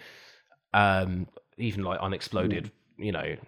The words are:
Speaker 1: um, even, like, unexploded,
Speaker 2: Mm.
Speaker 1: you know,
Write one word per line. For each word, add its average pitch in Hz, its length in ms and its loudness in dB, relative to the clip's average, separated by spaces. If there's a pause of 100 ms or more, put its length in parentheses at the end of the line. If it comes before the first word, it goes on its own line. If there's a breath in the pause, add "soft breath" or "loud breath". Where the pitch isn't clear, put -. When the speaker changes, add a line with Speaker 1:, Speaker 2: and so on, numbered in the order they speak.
(720 loud breath)
Speaker 1:
um, 95 540 4 (320)
even, 104 240 -2
like, 92 180 -2
unexploded, 95 680 0
Speaker 2:
Mm. - 380 -14
Speaker 1:
you 104 80 0
know, 76 240 -4 (120)